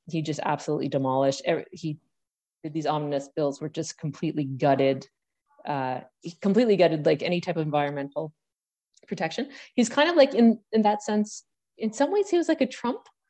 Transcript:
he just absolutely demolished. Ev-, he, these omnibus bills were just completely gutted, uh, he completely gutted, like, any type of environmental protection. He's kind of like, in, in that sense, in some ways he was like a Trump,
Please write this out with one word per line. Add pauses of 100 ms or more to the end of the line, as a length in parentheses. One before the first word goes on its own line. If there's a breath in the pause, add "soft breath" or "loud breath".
he
just
absolutely
demolished.
Ev-,
he, (680)
these
omnibus
bills
were
just
completely
gutted, (580)
uh, (200)
he
completely
gutted,
like,
any
type
of
environmental (760)
protection. (260 loud breath)
He's
kind
of
like,
in, (120)
in
that
sense, (340)
in
some
ways
he
was
like
a
Trump, (220)